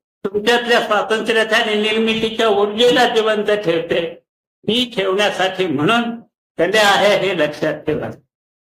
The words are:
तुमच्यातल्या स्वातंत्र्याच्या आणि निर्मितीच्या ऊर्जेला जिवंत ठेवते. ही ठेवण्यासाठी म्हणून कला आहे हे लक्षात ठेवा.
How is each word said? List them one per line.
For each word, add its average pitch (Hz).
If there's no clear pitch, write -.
तुमच्यातल्या 233
स्वातंत्र्याच्या 214
आणि 214
निर्मितीच्या 220
ऊर्जेला 220
जिवंत 214
ठेवते. 165
ही 240
ठेवण्यासाठी 190
म्हणून 226
कला 190
आहे 196
हे 185
लक्षात 151
ठेवा. -